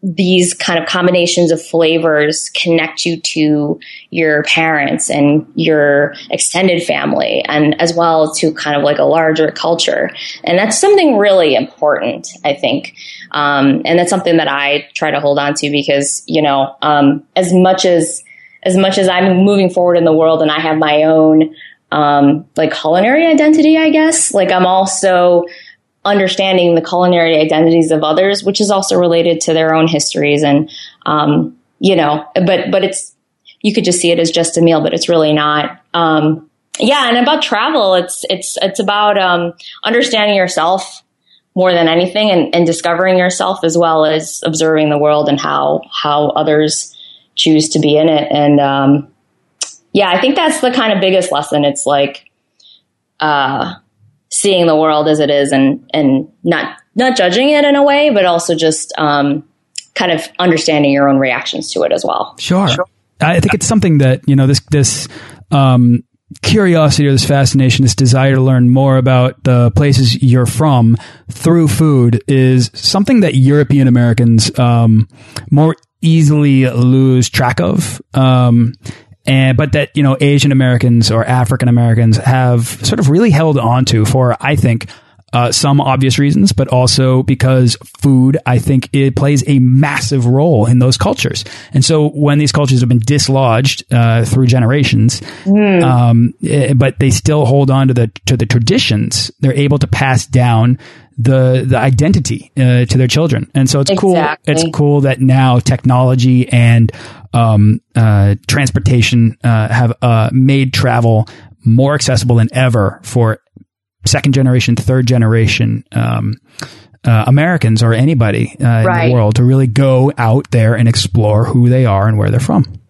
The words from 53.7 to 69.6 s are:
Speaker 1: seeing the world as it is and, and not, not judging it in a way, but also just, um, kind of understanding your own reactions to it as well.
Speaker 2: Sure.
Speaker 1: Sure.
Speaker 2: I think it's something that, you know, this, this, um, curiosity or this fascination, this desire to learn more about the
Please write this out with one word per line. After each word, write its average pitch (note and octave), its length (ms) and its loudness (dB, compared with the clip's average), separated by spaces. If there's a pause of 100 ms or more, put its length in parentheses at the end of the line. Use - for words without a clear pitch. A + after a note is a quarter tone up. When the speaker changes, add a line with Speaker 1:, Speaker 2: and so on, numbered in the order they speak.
Speaker 1:
seeing F#3 320 0
the D#3+ 80 2
world D3+ 320 0
as D#3 140 0
it C#3+ 100 0
is C#3+ 220 0
and, C3+ 420 0
and C3+ 340 0 (140)
not, E3 340 -4 (200)
not B3 200 0
judging G3+ 340 0
it D4 140 2
in C#4+ 120 2
a C#4+ 80 2
way, C#4+ 260 2
but G3+ 140 0
also E3+ 320 0
just, D#3 420 -4
um, D3 460 -2 (500)
kind F#3 160 -2
of D#3+ 180 -6 (120)
understanding D#3 500 0
your C#3 180 2
own C3+ 100 2
reactions - 540 -4
to - 120 -2
it - 80 -2
as - 120 -4
well. - 360 -6
Speaker 2:
Sure. F#3+ 280 -2
Speaker 1:
Sure. C3+ 160 -4 (360)
Speaker 2:
I E3+ 180 0
think F3+ 160 0
it's - 120 -4
something F#3+ 320 2
that, C3 300 0
you C#3 60 2
know, C3+ 140 2
this, C#3 120 2 (120)
this, - 340 -2 (460)
um, B2 500 2 (400)
curiosity D#3+ 640 2
or C#3 60 2
this C3 120 2
fascination, C3+ 600 2
this B2 100 2
desire C3+ 400 2
to C3 60 2
learn B2+ 300 2
more C3+ 260 2
about B2+ 480 0
the A#2+ 320 2